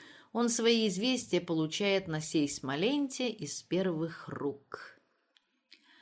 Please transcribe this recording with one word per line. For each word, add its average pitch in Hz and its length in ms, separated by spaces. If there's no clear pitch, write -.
Он 233 160
свои 226 380
известия 190 540
получает 175 640
на 156 140
сей 151 280
Смоленте 247 800
из - 320
первых 170 680
рук. - 640